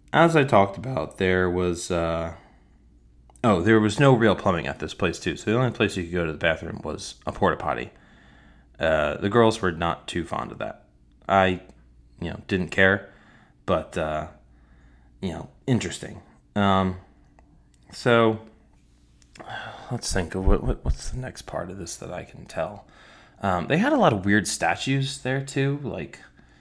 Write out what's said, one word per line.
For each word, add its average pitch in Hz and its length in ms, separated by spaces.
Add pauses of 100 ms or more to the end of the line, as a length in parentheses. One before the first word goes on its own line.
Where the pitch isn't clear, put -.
(140)
as 165 220
I 147 80
talked 101 340
about, 113 400
there 92 320
was, 87 400
uh, 82 460 (1080)
oh, 101 180
there 110 180
was 107 200
no 139 140
real 107 220
plumbing 85 320
at 71 120
this 78 140
place, 87 260
too. 80 160
So - 160
the 113 60
only 123 140
place 107 260
you 90 60
could 85 100
go 87 120
to 80 60
the 76 60
bathroom 82 460
was - 320 (100)
a - 60
porta 90 260
potty. 62 340 (880)
Uh, 76 380
the 101 120
girls 110 320
were 92 100
not 85 360
too 82 180
fond - 260
of - 80
that. - 260 (420)
I, 95 340 (580)
you 85 100
know, - 180
didn't 90 220
care, 98 420 (540)
but, 85 320
uh, 78 300 (920)
you 92 100
know, 80 180 (180)
interesting. 95 540 (340)
Um, 95 420 (960)
so, 117 460 (1500)
let's - 200
think 90 240
of 95 100
what, 98 180
what, 120 200
what's - 280
the 127 80
next 127 240
part 85 260
of 95 80
this 90 200
that - 140
I 85 120
can - 220
tell. 87 420 (540)
Um, 92 260
they 151 100
had 262 160
a 294 40
lot 175 160
of 95 120
weird 101 220
statues 131 720
there, 135 220
too, 139 420
like, 90 360 (420)